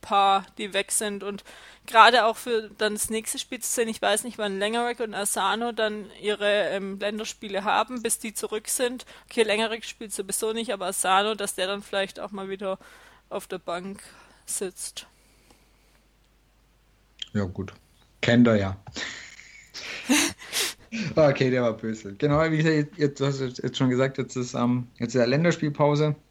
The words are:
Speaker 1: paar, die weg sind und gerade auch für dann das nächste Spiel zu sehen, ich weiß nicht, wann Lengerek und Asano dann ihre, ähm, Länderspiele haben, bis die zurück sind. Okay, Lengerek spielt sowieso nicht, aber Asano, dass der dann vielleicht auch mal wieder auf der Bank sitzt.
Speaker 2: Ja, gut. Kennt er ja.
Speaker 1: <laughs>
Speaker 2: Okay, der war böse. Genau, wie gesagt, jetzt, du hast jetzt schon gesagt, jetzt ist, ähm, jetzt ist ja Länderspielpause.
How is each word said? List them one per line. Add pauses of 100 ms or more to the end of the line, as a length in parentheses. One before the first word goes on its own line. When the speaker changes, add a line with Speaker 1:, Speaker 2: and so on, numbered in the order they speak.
Speaker 1:
paar, (120)
die
weg
sind
und (420)
gerade
auch
für
dann
das
nächste
Spiel
zu
sehen,
ich
weiß
nicht,
wann
Lengerek
und
Asano
dann (100)
ihre, (240)
ähm,
Länderspiele
haben,
bis
die
zurück
sind. (220)
Okay,
Lengerek
spielt
sowieso
nicht,
aber
Asano,
dass
der
dann
vielleicht
auch
mal
wieder (500)
auf
der
Bank (440)
sitzt. (2250)
Speaker 2:
Ja,
gut. (480)
Kennt
er
ja. (1300)
Speaker 1:
<laughs> (460)
Speaker 2:
Okay,
der
war
böse.
Genau,
wie
gesagt,
jetzt,
du
hast
jetzt
schon
gesagt,
jetzt
ist,
ähm, (100)
jetzt
ist
ja
Länderspielpause. (140)